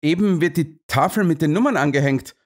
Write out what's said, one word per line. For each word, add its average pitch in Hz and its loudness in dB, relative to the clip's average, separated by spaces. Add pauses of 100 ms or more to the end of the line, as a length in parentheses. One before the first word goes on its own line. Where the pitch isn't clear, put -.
Eben 175 0
wird 170 0
die 156 -4
Tafel 185 0
mit 160 0
den 151 0
Nummern 233 0
angehängt 139 0